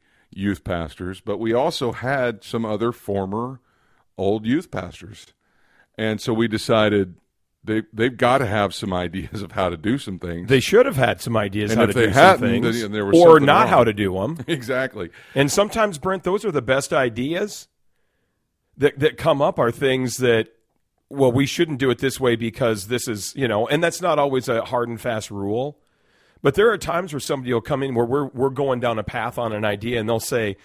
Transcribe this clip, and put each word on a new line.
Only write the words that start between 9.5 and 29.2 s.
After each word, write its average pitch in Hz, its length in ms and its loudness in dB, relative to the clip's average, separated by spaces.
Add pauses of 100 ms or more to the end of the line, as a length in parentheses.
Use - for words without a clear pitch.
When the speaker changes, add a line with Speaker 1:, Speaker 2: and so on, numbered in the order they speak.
Speaker 1:
how 95 180 0
to 87 80 -6
do 107 200 -2
some 98 220 -10
things. 87 280 -8
Speaker 2:
They 123 140 6
should 240 240 4
have 240 100 -4
had 120 260 0
some 120 140 -4
ideas 104 360 -2
Speaker 1:
And 110 80 2
Speaker 2:
how 110 80 4
Speaker 1:
if 101 60 2
Speaker 2:
to 123 60 0
Speaker 1:
they 113 80 6
Speaker 2:
do 98 60 0
some 135 80 6 (200)
Speaker 1:
hadn't, 120 220 0
Speaker 2:
things, 117 180 0
Speaker 1:
then 104 120 -6
there 107 120 -2
was 101 120 6
Speaker 2:
or 175 140 10
Speaker 1:
something 156 140 8
Speaker 2:
not 156 180 6
Speaker 1:
wrong. - 40 0
Speaker 2:
how 160 160 6
to 113 100 2
do 95 280 -2
'em. 151 220 -4
Speaker 1:
<laughs> - 40 -20
Exactly. 127 600 -6 (260)
Speaker 2:
And 139 160 2
sometimes, 208 460 0
Brent, 185 260 -4
those 196 220 -2
are 196 60 -4
the 143 100 -2
best 131 320 0
ideas 147 720 -2 (1120)
that, 135 220 0
that 131 180 0
come 143 240 2
up 170 180 0
are 120 120 2
things 131 460 -2
that, 117 300 2 (600)
"Well, 135 220 2
we 135 140 4
shouldn't 156 340 -2
do 131 100 2
it 120 100 0
this 135 200 -4
way 123 180 2
because 110 500 -4
this 120 200 -6
is," 104 280 -8
you 135 120 -2
know, 110 200 0
and 151 160 0
that's 165 180 -2
not 165 180 0
always 135 280 0
a 113 160 -2
hard 120 260 -4
and 117 100 -8
fast 110 300 -6
rule. 107 500 -6 (600)
But 139 140 2
there 220 160 4
are 202 60 0
times 170 340 -4
where 147 80 -8
somebody 127 340 -4
will 117 60 2
come 135 240 -4
in 135 100 -4
where 117 120 0
we're, 135 220 -2
we're 131 220 -2
going 131 300 -2
down 117 180 -2
a 104 60 -4
path 117 340 -8